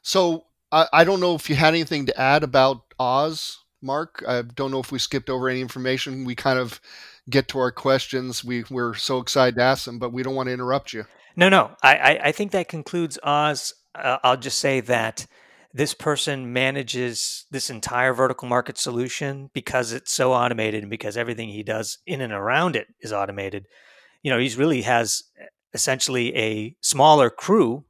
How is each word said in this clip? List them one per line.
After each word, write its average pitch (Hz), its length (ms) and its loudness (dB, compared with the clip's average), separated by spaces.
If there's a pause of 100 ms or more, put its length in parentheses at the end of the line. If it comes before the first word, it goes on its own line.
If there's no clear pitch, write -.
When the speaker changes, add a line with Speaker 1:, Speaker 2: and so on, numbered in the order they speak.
Speaker 1:
So 170 440 0 (240)
I, 160 220 6
I 160 100 8
don't 190 160 4
know 180 160 2
if 151 160 -6
you 143 60 2
had 156 180 6
anything 156 320 -2
to - 140 -4
add 143 240 4
about 131 380 4 (180)
Oz, 139 580 -2 (240)
Mark. 143 460 -6
I 123 140 0
don't 131 280 -6
know 135 80 -2
if 127 140 -6
we 131 80 -6
skipped - 280 -6
over 131 200 -2
any 127 120 -2
information. 131 640 -4
We 123 120 -6
kind 131 240 0
of 117 200 -8 (480)
get 135 200 2
to 135 100 -6
our 123 140 0
questions. 127 720 -2
We, 120 260 -4
we're 120 240 -4
so 131 240 -4
excited 127 380 2
to 120 60 2
ask 131 240 2
them, 120 120 -12
but 120 140 -6
we 127 100 -6
don't 135 140 -4
want 127 140 -4
to - 20 -4
interrupt 127 400 -4
you. 107 120 -10 (300)
Speaker 2:
No, 180 140 6
no. 165 240 6 (100)
I, 135 140 10
I, 143 300 4
I 147 40 4
think 202 220 -6
that 185 160 -2
concludes 165 560 -6
Oz. 147 500 0 (180)
Uh, 135 300 -2
I'll 127 140 4
just 127 240 -6
say 135 220 2
that 113 440 -2 (460)
this 143 220 -2
person 135 580 -4
manages 127 1000 -4
this 135 180 -6
entire 123 420 0
vertical 123 360 0
market 123 280 -2
solution 135 800 -6
because 123 380 -2
it's - 180 -10
so 131 220 2
automated 113 500 0
and 101 80 -12
because 107 260 -8
everything 117 320 -6
he 104 140 -12
does 110 360 -6 (100)
in 143 120 -6
and 117 120 -6
around 127 420 0
it 104 140 -4 (100)
is 110 140 -10
automated. 98 560 -6 (560)
You 135 80 0
know, 120 80 2
he's 123 160 -2
really 139 260 2
has 117 400 0 (500)
essentially 131 640 -2
a 110 440 -2
smaller 143 500 6
crew 151 600 2